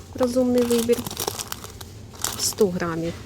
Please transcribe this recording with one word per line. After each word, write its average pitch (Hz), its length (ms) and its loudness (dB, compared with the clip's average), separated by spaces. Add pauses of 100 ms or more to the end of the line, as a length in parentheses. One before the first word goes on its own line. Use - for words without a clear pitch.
(160)
розумний 247 480 4
вибір, 233 340 4 (1400)
сто - 280 2
грамів 170 460 -2 (120)